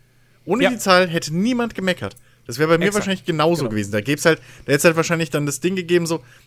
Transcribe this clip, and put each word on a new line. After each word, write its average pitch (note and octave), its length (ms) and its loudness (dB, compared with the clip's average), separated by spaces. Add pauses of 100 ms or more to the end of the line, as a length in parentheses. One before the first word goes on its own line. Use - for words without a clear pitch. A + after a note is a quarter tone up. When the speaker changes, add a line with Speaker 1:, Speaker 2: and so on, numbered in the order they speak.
(440)
Speaker 1:
Ohne G#3+ 200 0
Speaker 2:
Ja. G3 60 2
Speaker 1:
die A#3+ 80 -6
Zahl F#3 300 4
hätte D#3+ 260 -4
niemand A#3 400 -2
gemeckert. F3+ 420 -6 (300)
Das A#2+ 120 -10
wäre D#3 100 2
bei E3 100 6
mir F3 80 0
Speaker 2:
Exakt. G3+ 200 0
Speaker 1:
wahrscheinlich F#3+ 180 -4
genauso D#3+ 380 0
Speaker 2:
Genau. A#2 80 -4
Speaker 1:
gewesen. G#2 220 -4
Da G#2+ 80 0
gäb's C#3+ 240 -2
halt, D#3+ 160 2 (260)
da C3+ 60 0
hätt's C#3+ 120 2
halt E3 120 6
wahrscheinlich E3 340 -2
dann D3 160 -2
das C#3+ 140 -6
Ding F#3 160 -2
gegeben, E3+ 300 0
so, D#3+ 180 -4 (220)